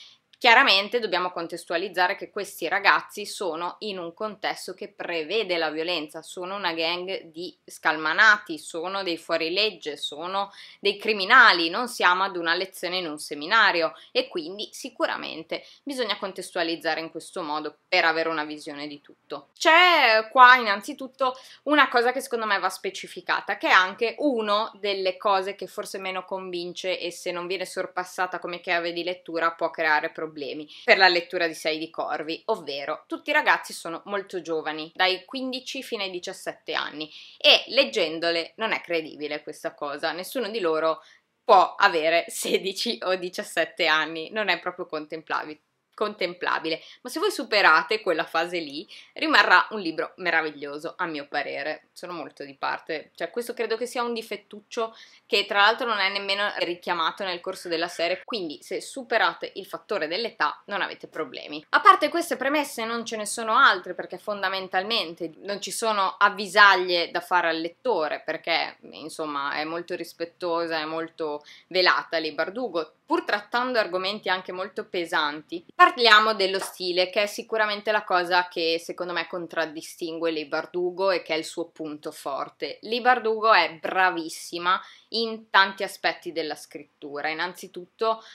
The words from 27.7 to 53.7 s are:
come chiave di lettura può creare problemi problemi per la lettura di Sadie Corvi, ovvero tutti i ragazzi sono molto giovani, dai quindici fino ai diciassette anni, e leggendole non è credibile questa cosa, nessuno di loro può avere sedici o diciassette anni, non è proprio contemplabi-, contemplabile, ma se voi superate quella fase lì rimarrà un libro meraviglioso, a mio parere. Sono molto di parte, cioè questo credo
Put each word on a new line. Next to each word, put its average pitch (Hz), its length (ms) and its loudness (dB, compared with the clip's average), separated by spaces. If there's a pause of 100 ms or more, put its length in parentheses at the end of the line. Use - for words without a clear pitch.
come 175 220 -10
chiave 175 340 -2
di 170 100 -6
lettura 170 500 -2
può 165 180 -2
creare 160 380 2
problemi 160 180 -8
problemi 151 420 -10 (140)
per 208 140 8
la 190 100 10
lettura 175 400 2
di 160 60 -6
Sadie 156 360 -4
Corvi, 156 560 -6
ovvero 143 600 -4
tutti - 220 -8
i 294 40 0
ragazzi 220 380 4
sono - 340 -8
molto 196 360 -6
giovani, 156 520 -6
dai 185 300 0
quindici 262 580 -8
fino 226 220 -8
ai 190 80 -6
diciassette 180 600 -10
anni, 147 360 -6 (280)
e - 300 6
leggendole 170 880 0
non 214 160 -2
è - 80 -2
credibile 147 600 -6
questa 156 320 -10
cosa, 147 380 -6
nessuno 190 380 -6
di 220 100 -6
loro 160 420 0 (420)
può 190 320 8
avere 165 520 4
sedici 196 760 -4
o 185 120 0
diciassette 180 720 -2
anni, 156 440 0
non 208 180 -2
è 175 100 0
proprio 180 260 -8
contemplabi-, 151 760 -8 (320)
contemplabile, 175 880 -4 (200)
ma 254 80 -14
se 311 100 -8
voi 392 120 0
superate 190 680 4
quella 165 240 0
fase 175 340 -2
lì 151 280 -10 (260)
rimarrà 220 580 6
un 214 80 -6
libro 160 380 -4
meraviglioso, 151 800 -2
a 180 80 -4
mio 151 220 -8
parere. 139 600 -6 (100)
Sono 175 160 -12
molto 147 300 -12
di 139 100 -14
parte, 147 600 -6
cioè 170 160 -8
questo 233 240 -8
credo 226 200 -4